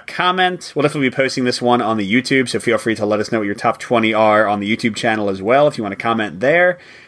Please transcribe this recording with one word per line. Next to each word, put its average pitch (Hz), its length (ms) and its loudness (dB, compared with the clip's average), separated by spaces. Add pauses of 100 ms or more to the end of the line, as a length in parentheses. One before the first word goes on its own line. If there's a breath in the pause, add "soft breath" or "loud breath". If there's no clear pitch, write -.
comment. 180 680 -2
We'll 143 100 0
definitely 143 260 0
be 117 60 -4
posting 135 280 -2
this 123 180 -2
one 120 200 2
on 110 160 0
the 98 120 -2
YouTube, 127 380 0
so 113 140 -4
feel 113 160 0
free 110 180 -2
to 104 100 -2
let 104 140 0
us 107 140 -4
know 113 60 0
what 104 60 -2
your 101 80 -4
top 113 260 -2
twenty 113 340 0
are 107 340 4
on 101 140 0
the 104 160 -2
YouTube 110 180 -2
channel 110 320 -2
as 95 140 -4
well 135 260 4
if 143 100 -2
you 117 60 -6
wanna 98 140 -6
comment 107 420 -4
there. 175 380 2 (300 loud breath)